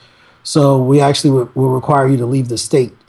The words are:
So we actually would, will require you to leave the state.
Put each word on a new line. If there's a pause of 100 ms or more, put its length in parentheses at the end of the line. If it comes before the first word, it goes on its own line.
(440)
So
we
actually
would,
will
require
you
to
leave
the
state. (140)